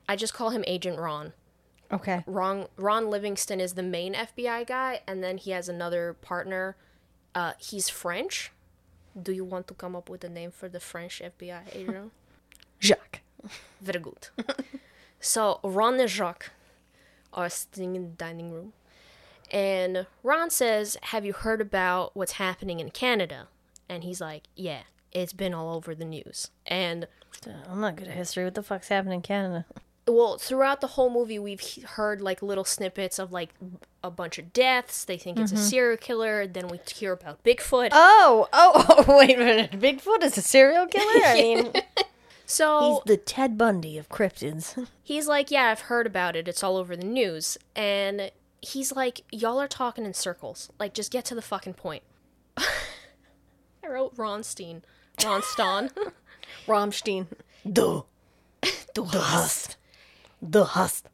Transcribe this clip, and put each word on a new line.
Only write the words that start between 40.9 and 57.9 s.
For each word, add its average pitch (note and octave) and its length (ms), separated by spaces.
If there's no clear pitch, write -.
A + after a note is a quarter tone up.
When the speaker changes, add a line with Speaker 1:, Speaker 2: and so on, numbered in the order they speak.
Speaker 2:
I C4 100
Speaker 1:
<laughs> A3+ 60
Speaker 2:
mean, A3+ 320
Speaker 1:
So D4+ 600
Speaker 2:
he's G#3+ 100
the - 0
Ted B3 400
Bundy F#3 400
of D3+ 140
cryptids. E3 760
<laughs> - 60
Speaker 1:
he's D4 260
like, C#4+ 220
"Yeah, C4+ 200
I've A3 120
heard A#3+ 240
about F3+ 300
it. E3+ 120
It's - 140
all F#3+ 140
over F3+ 200
the F3+ 100
news." G3 500
And G3+ 560
he's C4+ 320
like, C4 380
"Y'all A#3 300
are C#4 80
talking A#3+ 360
in G3 80
circles. - 560
Like, G#3 140
just G#3 200
get B3 140
to B3 80
the A#3 60
fucking F#3+ 340
point." D#3 280
<laughs> - 280
I E4+ 40
wrote C4 280
Ronstein. G3+ 680
Ronston. G3+ 720
<laughs> - 360
Speaker 2:
Rammstein. G3+ 600
Du. E3+ 340